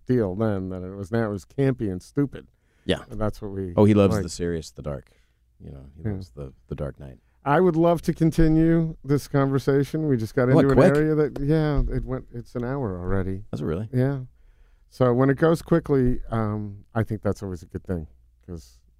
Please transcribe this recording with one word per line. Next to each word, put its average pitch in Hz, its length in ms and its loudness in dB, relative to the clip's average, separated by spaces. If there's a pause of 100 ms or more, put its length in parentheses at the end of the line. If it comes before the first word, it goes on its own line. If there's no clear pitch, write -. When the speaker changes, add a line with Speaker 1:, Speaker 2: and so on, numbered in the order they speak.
Speaker 1:
deal 107 300 0
then 101 320 -2
than 92 160 -10
it 92 100 -12
was 98 160 -12
now. 113 160 0
It 104 60 -4
was 101 120 -8
campy 131 460 -2
and 90 100 -6
stupid. - 460 -6 (380)
Speaker 2:
Yeah. - 260 -2
Speaker 1:
And 107 100 -10
that's 107 220 -2
what 104 80 -10
we 95 260 -6
Speaker 2:
Oh, 107 100 8
he 104 80 6
loves 101 180 6
Speaker 1:
liked. 104 100 0
Speaker 2:
the 87 60 -8
serious, 85 420 -6
the - 120 -16
dark. 71 280 -10 (520)
You 76 100 -16
know, 67 140 -18 (100)
he 80 80 -12
Speaker 1:
Yeah. 107 80 -4
Speaker 2:
loves 95 180 -10
the, 67 220 -14 (160)
the 73 80 -8
Dark 69 240 -8
Knight. 67 180 -18 (240)
Speaker 1:
I 143 160 0
would 180 160 2
love 165 280 2
to 170 100 -2
continue 160 920 2
this 135 240 -2
conversation. 139 840 0
We 127 100 2
just 110 160 -6
got 123 160 2
Speaker 2:
It 131 40 6
went 139 160 6
Speaker 1:
into 127 120 6
an 185 80 8
Speaker 2:
quick. 143 120 4
Speaker 1:
area 156 120 0
that, 143 260 0
yeah, 151 400 2 (100)
it 123 140 -4
went, 123 300 -8
it's 117 200 -12
an 120 100 -6
hour 120 360 -4
already. 95 440 -2 (100)
Speaker 2:
Is - 80 -6
it - 20 -4
really? 90 300 -4
Speaker 1:
Yeah. 131 260 0 (680)
So 123 240 2
when 135 160 4
it 135 80 0
goes 165 240 4
quickly, 139 580 2 (100)
um, 104 540 -4 (100)
I 113 80 2
think 107 200 -6
that's 101 200 -2
always 92 200 -8
a 90 40 -16
good - 180 -10
thing 85 240 -6 (380)
'cause 85 320 -16 (220)